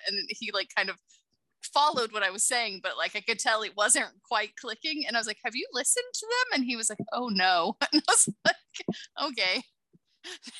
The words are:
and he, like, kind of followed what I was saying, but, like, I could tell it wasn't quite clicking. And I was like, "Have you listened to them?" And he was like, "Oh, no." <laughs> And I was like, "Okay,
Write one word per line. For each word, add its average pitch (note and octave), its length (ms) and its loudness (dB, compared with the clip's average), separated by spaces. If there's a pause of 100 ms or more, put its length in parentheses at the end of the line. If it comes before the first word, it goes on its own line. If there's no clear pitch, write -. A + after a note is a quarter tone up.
and G3 240 -6
he, G#3+ 220 -8
like, G3 240 -2
kind G3 160 0
of F3 60 -6 (760)
followed C#4 400 4
what G#3+ 80 -2
I F#3+ 80 2
was F#3+ 160 -2
saying, A3 380 -2
but, F3+ 120 -4
like, E3 200 -2
I G#3 60 -4
could A3+ 180 -2
tell A3 240 2
it G3 120 -8
wasn't G#3+ 460 2
quite G#3+ 340 -2
clicking. C#4+ 520 -6
And A#3 100 -2
I - 20 2
was A3 60 -4
like, G#3+ 180 -6
"Have A3+ 120 -4
you F4+ 180 -6
listened A#4+ 400 0
to G#4+ 140 -8
them?" B4 320 0
And B3+ 40 2
he A#3+ 120 -2
was A3+ 160 -2
like, G#3 80 -10 (120)
"Oh, B3 180 -4
no." F#3 520 4
<laughs> - 100 0
And D4+ 160 4
I F4+ 40 4
was - 180 6 (160)
like, F4 100 4 (640)
"Okay, A#3 440 0 (960)